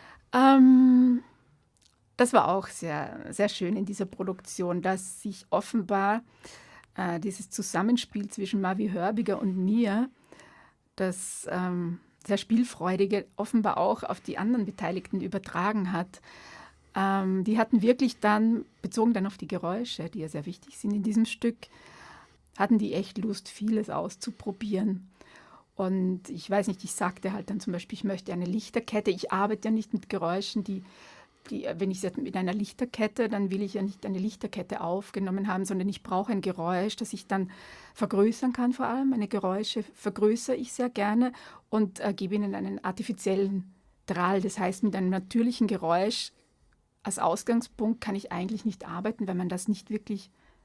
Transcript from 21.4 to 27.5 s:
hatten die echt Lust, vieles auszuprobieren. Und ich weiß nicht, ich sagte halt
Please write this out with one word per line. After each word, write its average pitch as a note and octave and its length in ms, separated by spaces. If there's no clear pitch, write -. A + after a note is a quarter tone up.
hatten G#3+ 220
die G3+ 160
echt F#3+ 240
Lust, G3+ 320
vieles G#3+ 400
auszuprobieren. G3 1200
Und F#3 520
ich E3+ 200
weiß G3 200
nicht, F#3 160
ich - 80
sagte F#3+ 400
halt G3+ 180